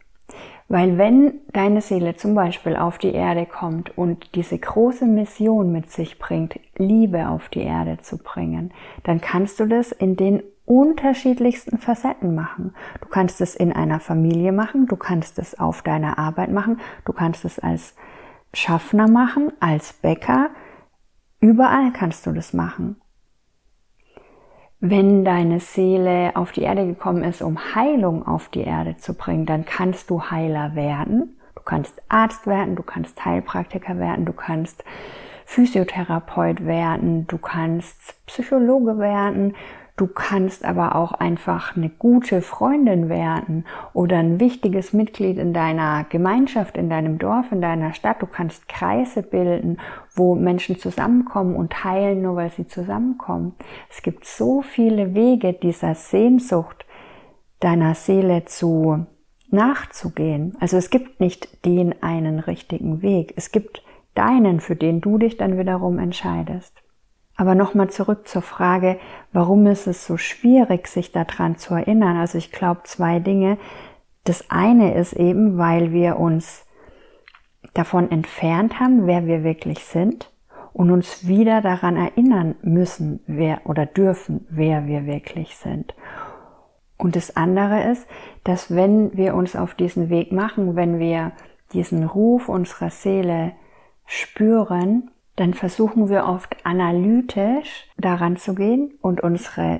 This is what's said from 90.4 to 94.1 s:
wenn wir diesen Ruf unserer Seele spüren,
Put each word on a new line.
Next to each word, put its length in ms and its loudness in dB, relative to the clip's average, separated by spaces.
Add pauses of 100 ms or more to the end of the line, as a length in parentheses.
wenn 240 0
wir 320 -2 (400)
diesen 320 -2
Ruf 460 2
unserer 400 -4
Seele 640 -2 (520)
spüren, 1040 0 (300)